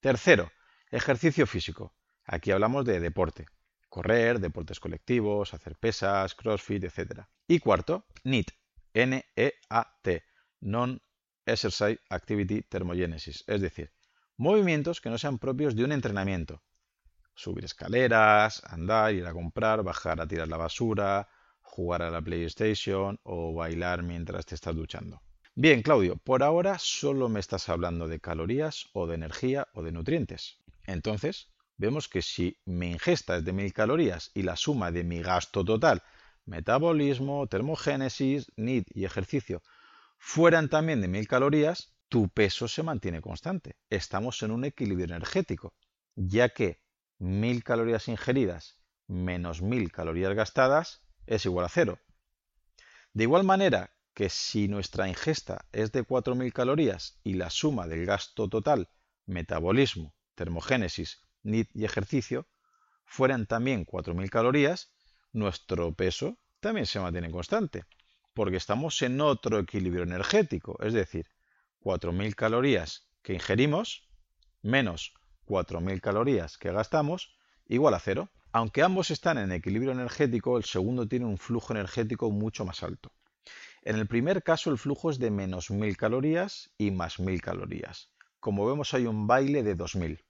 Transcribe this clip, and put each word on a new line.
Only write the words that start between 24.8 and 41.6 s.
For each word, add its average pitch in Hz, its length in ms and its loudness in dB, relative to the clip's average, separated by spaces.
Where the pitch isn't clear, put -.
Bien, 131 260 8
Claudio, 104 340 4
por 131 280 2
ahora 175 340 2
solo 139 500 0
me 107 120 0
estás - 280 -4
hablando 85 380 -2
de 80 140 -6
calorías 110 720 -4
o 87 160 -2
de 85 80 -4
energía 127 580 -4
o 87 80 -8
de 82 80 -6
nutrientes. 87 680 -4
Entonces, 156 640 -4
vemos 135 320 -2
que 90 140 -2
si - 420 -4
mi 87 280 -4
ingesta 92 440 0
es 82 80 -2
de 90 80 -2
mil 98 200 -2
calorías 113 600 0
y 101 100 -2
la 87 140 -2
suma 117 340 -2
de 85 120 -2
mi 85 200 -4
gasto 90 420 0
total, 110 380 4
metabolismo, 139 1040 0
termogénesis, 135 1080 -2
neat 117 380 -2
y 95 100 -4
ejercicio, 95 580 -4
fueran 160 500 6
también 156 320 2
de 92 80 0
mil 101 180 -2
calorías, 147 720 2